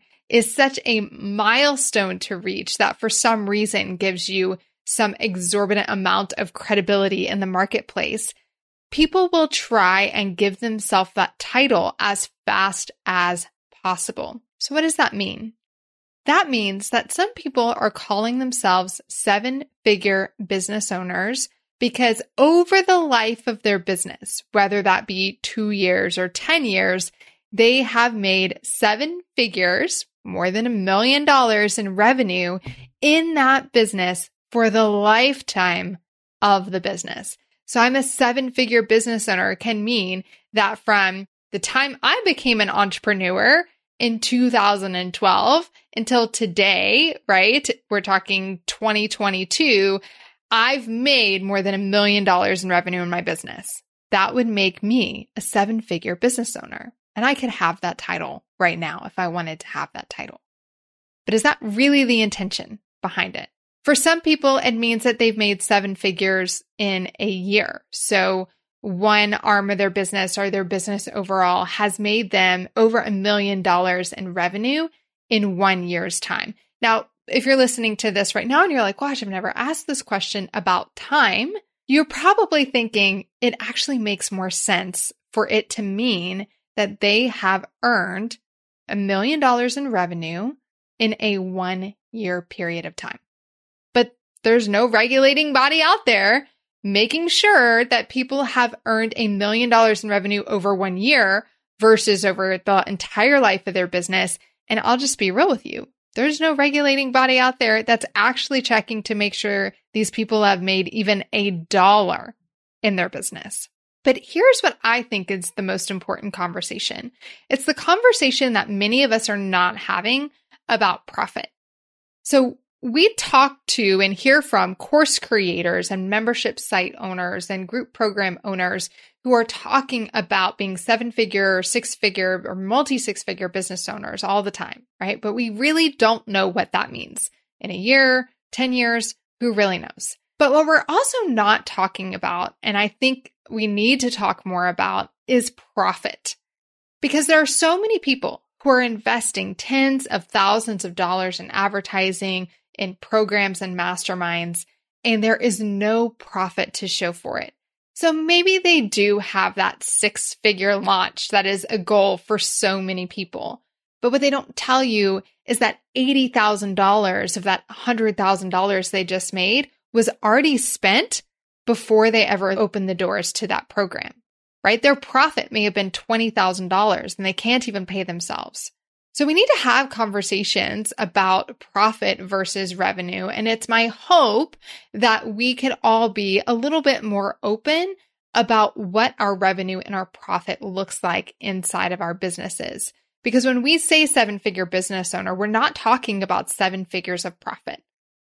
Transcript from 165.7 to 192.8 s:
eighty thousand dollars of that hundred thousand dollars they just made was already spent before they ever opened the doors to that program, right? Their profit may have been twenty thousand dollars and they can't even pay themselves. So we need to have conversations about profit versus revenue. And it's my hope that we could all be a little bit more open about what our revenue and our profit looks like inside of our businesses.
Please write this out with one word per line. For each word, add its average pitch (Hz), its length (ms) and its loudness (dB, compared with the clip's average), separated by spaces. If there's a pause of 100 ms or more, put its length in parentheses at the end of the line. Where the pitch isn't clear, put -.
eighty 262 340 2
thousand 208 460 0
dollars 196 640 2
of 180 60 -8
that 190 260 -2
hundred 220 480 -2
thousand 190 320 0
dollars 185 400 0
they 190 140 -2
just 185 280 -4
made 202 380 0 (240)
was 226 160 4 (120)
already 262 360 4
spent 247 640 0 (420)
before 220 460 2
they 220 160 4
ever 196 260 0
opened 190 380 -2
the 185 40 -4
doors 185 380 -2
to - 140 -6
that - 240 -4
program, - 420 -6 (500)
right? 226 200 2
Their 285 140 6
profit - 540 0
may 214 120 -2
have 208 100 0
been 190 200 -4
twenty 226 360 -2
thousand 185 400 0
dollars 190 480 0
and 196 80 -6
they 190 80 0
can't 240 360 -2
even 196 180 -6
pay 190 160 -6
themselves. - 680 -10 (420)
So 285 120 -2
we 294 80 2
need 381 140 2
to 554 140 2
have 262 280 2
conversations 202 1080 -4
about 190 600 0 (140)
profit 208 480 0
versus 190 560 -4
revenue. 185 520 -4
And 220 200 -4
it's 226 180 -4
my 226 200 2
hope 262 720 2 (340)
that 220 340 2
we 233 280 -2
could 262 180 -2 (100)
all 226 280 4
be 196 360 0
a 240 60 0
little 285 300 0
bit 277 200 2
more 202 400 -4
open 311 540 -2 (380)
about 220 420 2
what 214 420 -2
our 202 160 0
revenue 190 440 -2
and 202 160 -10
our 190 100 -4
profit - 560 -8
looks 190 420 -8
like - 380 -4
inside 185 520 -4
of 180 100 -6
our 170 100 -4
businesses. - 800 -8 (320)